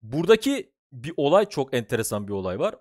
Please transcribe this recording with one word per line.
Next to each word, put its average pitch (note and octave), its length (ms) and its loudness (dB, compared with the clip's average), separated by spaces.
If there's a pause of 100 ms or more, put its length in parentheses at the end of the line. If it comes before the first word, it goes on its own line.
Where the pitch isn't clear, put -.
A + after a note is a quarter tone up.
Buradaki G3 720 2 (180)
bir C3+ 260 -12
olay, F3+ 320 4
çok - 240 -4
enteresan A2 540 -4
bir G2+ 60 -6
olay F#2+ 260 -4
var. F#3+ 220 -4